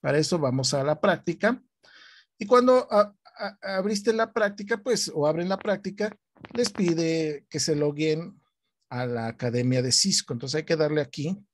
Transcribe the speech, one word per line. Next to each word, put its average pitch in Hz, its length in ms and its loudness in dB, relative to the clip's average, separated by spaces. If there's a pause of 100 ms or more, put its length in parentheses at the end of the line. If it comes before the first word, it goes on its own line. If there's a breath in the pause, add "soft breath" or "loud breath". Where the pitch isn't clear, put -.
para 143 160 0
eso 156 200 0
vamos 131 360 0
a 139 100 0
la 151 160 0
práctica. 202 640 0 (720 loud breath)
Y 214 80 -10
cuando 247 460 4
a-, 208 240 4 (220)
a-, 196 400 -6
abriste 202 340 0
la 220 220 0
práctica, 208 500 -2
pues, 240 300 -2
o 147 140 0
abren 165 200 0
la 190 100 -2
práctica, 202 560 -4 (400)
les 240 180 -2
pide 160 800 -2
que 147 120 -6
se 160 120 0
loguen 151 680 -2 (480)
a 127 160 -6
la 117 220 -4
academia 123 540 0
de 127 120 0
Cisco. - 400 0
Entonces 131 240 -4
hay 156 80 -4
que 165 100 2
darle 151 240 2
aquí 151 380 -4 (160)